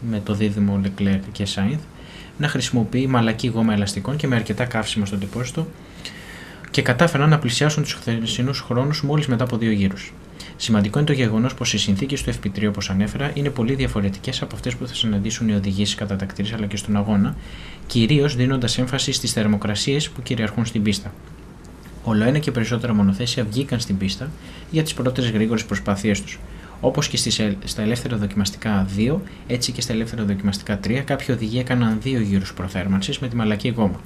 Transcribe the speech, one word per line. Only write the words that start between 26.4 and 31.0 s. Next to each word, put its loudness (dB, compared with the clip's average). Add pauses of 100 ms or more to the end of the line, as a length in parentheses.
Όπως 0
και -4
στις 0
ελ-, 0
στα -4
ελεύθερα 0
δοκιμαστικά 0 (100)
δύο, 2 (240)
έτσι -2
και -4
στα -4
ελεύθερα -2
δοκιμαστικά 0
τρία, 0